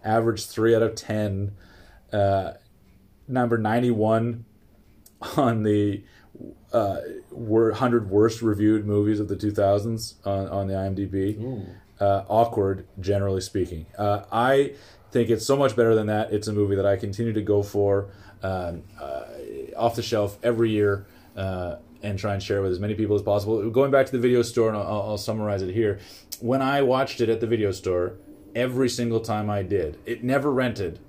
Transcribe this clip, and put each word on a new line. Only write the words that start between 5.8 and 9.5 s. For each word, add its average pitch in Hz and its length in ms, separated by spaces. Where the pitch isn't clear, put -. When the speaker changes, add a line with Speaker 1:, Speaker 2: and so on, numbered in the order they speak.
Speaker 1:
uh, 104 260
wor-, 113 400
hundred 117 380
worst 110 320
reviewed 107 440
movies 104 340
of 101 80
the 98 80
two 101 160